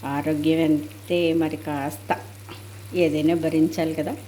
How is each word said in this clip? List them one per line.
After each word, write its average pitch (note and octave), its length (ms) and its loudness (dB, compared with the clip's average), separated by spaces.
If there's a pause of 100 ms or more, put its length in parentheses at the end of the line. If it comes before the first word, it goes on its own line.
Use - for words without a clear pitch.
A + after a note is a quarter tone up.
ఆరోగ్యం D#3 600 2
అంతే E3 680 2
మరి D#3+ 240 0
కాస్త D3 600 -4 (800)
ఏదైనా D#3 400 4
భరించాలి D#3+ 600 2
కదా. D#3+ 220 -2 (100)